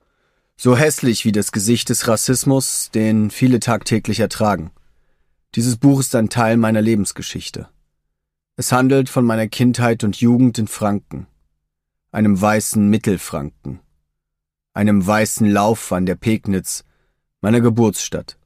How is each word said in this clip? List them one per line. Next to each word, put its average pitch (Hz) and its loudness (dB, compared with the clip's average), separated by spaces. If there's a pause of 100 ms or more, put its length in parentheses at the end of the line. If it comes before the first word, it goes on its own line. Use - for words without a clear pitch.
(560)
So 123 2
hässlich 143 0
wie 113 2
das 101 -2
Gesicht 110 -2
des - -2
Rassismus, 127 0
den 110 0
viele 127 2
tagtäglich 110 -2
ertragen. 98 -2 (840)
Dieses 117 -2
Buch 139 4
ist 131 -2
ein 110 2
Teil 117 2
meiner 110 2
Lebensgeschichte. - -4 (840)
Es - -4
handelt 131 4
von 131 0
meiner 113 2
Kindheit 120 0
und 101 -2
Jugend 120 4
in 110 -2
Franken, 101 -6 (840)
einem 104 2
weißen 107 2
Mittelfranken, 85 -4 (920)
einem 104 2
weißen 107 0
Lauf 104 0
an 92 -2
der 90 -2
Pegnitz, 101 -4 (580)
meiner 113 2
Geburtsstadt. 110 -2